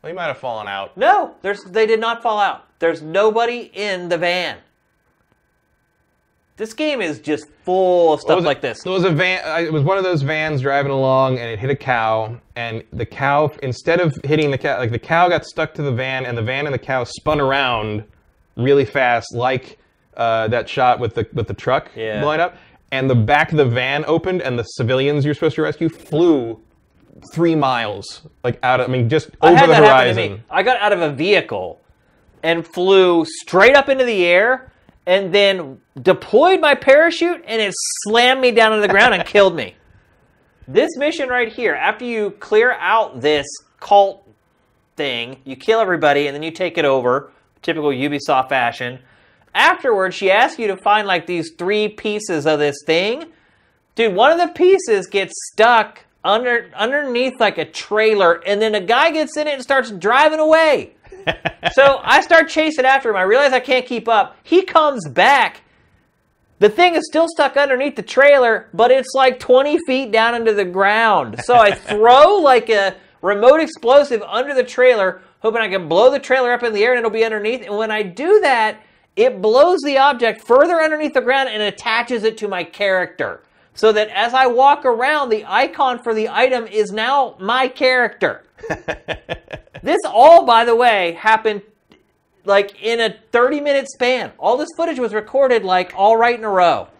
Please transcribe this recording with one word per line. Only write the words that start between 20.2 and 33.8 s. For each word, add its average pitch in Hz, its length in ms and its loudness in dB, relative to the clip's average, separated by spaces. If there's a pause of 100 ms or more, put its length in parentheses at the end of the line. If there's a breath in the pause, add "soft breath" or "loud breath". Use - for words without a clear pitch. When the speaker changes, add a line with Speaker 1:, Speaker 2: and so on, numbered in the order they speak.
Speaker 1:
that 113 200 -4
shot 127 320 0
with 117 140 -6
the, 113 180 -4
with 113 160 -6
the 104 60 -10
truck 135 420 -4
Speaker 2:
Yeah. 110 240 -6
Speaker 1:
blowing 151 200 -2
up, 180 160 -4 (360 soft breath)
and 135 160 -2
the 127 60 2
back 117 380 0
of 156 40 -2
the 147 80 4
van 127 420 -2
opened, 170 360 -2
and 127 160 -6
the 113 60 -6
civilians 135 600 -2
you're 147 100 -2
supposed 160 200 -2
to 160 80 -4
rescue 151 260 -4
flew 151 720 -2 (720)
three 165 220 0
miles, 117 680 -4 (240)
like, 120 180 -4
out 127 180 2
of, 120 80 -2
I 127 40 -4
mean, 123 160 0
just 151 220 -2 (100)
Speaker 2:
I 156 80 4
Speaker 1:
over 175 80 8
Speaker 2:
had 175 140 6
Speaker 1:
the - 20 6
Speaker 2:
that - 100 6
happen 147 60 6 (200)
to 120 60 0
Speaker 1:
horizon. 101 200 -4
Speaker 2:
me. 107 160 -18
I 190 120 -2
got 240 160 0
out 208 140 0
of 175 80 -2
a 156 100 -2
vehicle 127 680 -4 (640)
and 165 240 -2
flew 180 580 2
straight 214 520 2
up 277 120 2